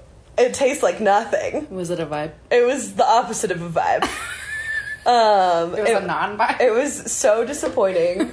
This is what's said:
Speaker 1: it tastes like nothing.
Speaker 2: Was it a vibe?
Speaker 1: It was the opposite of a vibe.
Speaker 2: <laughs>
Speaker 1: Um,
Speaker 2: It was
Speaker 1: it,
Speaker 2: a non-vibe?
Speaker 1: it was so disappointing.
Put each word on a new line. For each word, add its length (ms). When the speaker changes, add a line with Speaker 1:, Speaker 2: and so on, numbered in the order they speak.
Speaker 1:
it 160
tastes 260
like 180
nothing. 680
Speaker 2:
Was 220
it 80
a 80
vibe? 240
Speaker 1:
It 160
was 300
the 100
opposite 460
of 100
a 80
vibe. 440
Speaker 2:
<laughs> 60
Speaker 1:
Um, 680
Speaker 2:
It 100
was 80
Speaker 1:
it, 120
Speaker 2:
a 20
non-vibe? 540
Speaker 1:
it 140
was 360
so 360
disappointing. 880